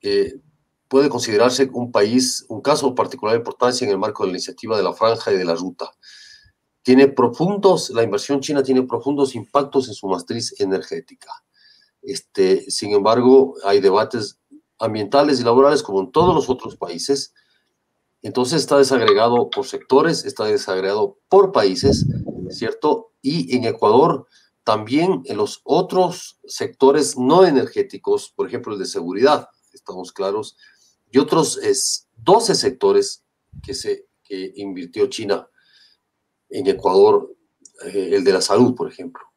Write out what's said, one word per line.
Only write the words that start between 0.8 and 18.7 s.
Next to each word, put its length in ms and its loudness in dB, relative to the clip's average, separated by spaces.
puede 220 4
considerarse 600 0
un 200 -8
país, 580 0
un 120 -10
caso 280 0
de 60 -6
particular 420 -2
importancia 480 -2
en 60 -2
el 60 0
marco 260 -4
de 40 -2
la 100 -4
iniciativa 400 -6
de 60 0
la 100 -2
Franja 380 -2
y 60 2
de 80 -2
la 100 -2
Ruta. 340 -10
Tiene 240 6
profundos, 840 0
la 140 0
inversión 380 -4
china 200 -2
tiene 220 0
profundos 500 -4
impactos 540 -2
en 60 -14
su 140 -12
matriz 520 -6
energética. 720 -6
Este, 680 -2
sin 220 -6
embargo, 720 4
hay 160 2
debates 600 0
ambientales 640 0
y 40 -4
laborales 380 4
como 200 -2
en 100 -8
todos 240 2
los 140 -2
otros 260 -6
países. 580 -6
Entonces 380 -2
está 180 0